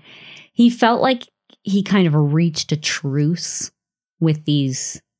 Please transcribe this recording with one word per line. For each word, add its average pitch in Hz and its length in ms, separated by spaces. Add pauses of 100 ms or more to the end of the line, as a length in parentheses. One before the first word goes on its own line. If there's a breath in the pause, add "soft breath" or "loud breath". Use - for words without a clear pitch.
(520 loud breath)
he 240 180
felt 233 320
like 254 220 (380)
he 196 200
kind 196 240
of 147 80
reached 156 560
a 151 60
truce 147 960 (480)
with 156 240
these 139 580 (160)